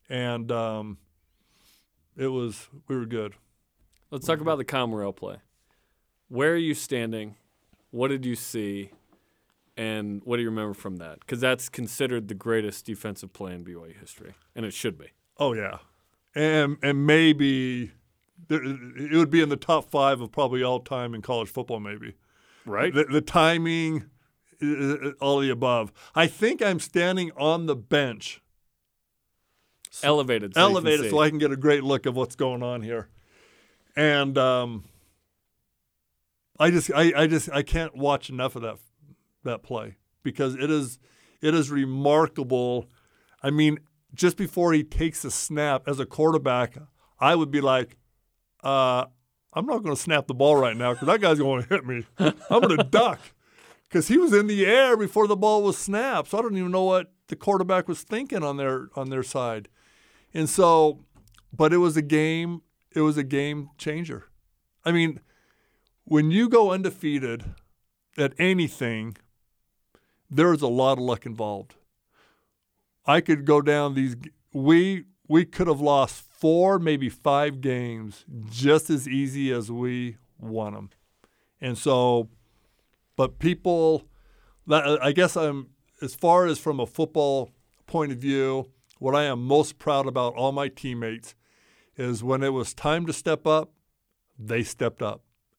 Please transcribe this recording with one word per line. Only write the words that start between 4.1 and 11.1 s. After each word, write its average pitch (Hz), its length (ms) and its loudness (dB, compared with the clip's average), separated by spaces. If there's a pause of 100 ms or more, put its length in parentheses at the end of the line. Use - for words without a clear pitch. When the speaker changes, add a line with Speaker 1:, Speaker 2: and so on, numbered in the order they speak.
Speaker 2:
Let's 135 160 -10
talk 160 120 -2
about 156 200 -2
the 123 60 -8
Commonwealth 110 500 -4
play. 95 220 -14 (920)
Where 143 260 0
are 170 40 0
you 160 180 -2
standing? 113 600 -8 (540)
What 127 200 -4
did 135 160 -4
you 120 100 -4
see? 101 560 -10 (840)
And 107 500 -8
what 120 120 -4
do 120 60 -4
you 113 60 -4
remember 107 260 -6
from 92 220 -12
that? 82 280 -18